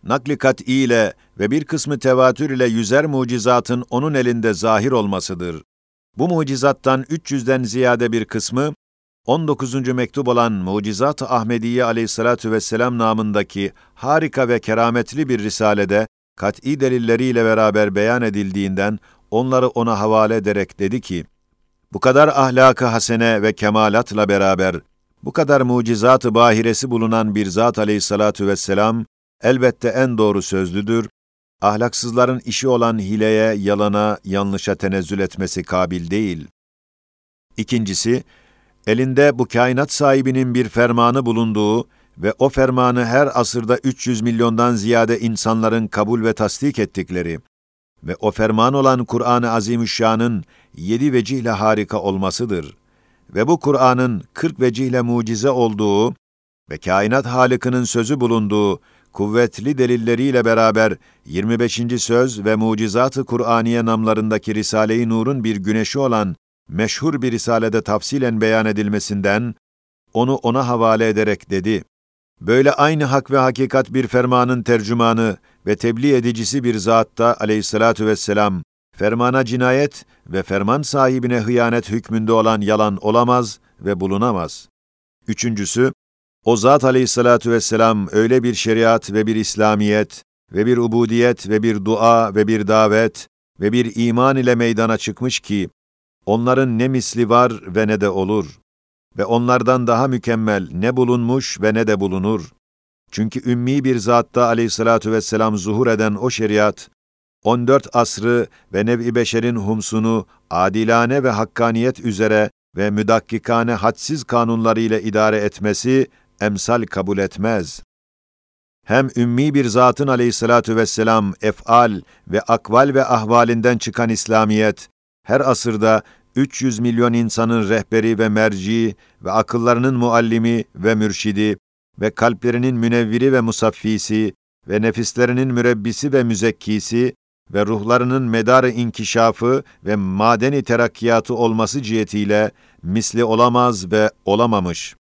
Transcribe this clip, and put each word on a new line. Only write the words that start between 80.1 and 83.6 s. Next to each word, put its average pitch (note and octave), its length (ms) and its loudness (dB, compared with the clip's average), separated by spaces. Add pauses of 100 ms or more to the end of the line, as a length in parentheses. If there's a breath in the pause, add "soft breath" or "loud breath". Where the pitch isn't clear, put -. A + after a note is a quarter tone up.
ve F#2 160 -4
ferman G2+ 400 -2
sahibine B2+ 580 0
hıyanet A#2+ 480 0
hükmünde A2 440 -2
olan A2 280 2
yalan G#2 360 0
olamaz A#2 640 0 (200)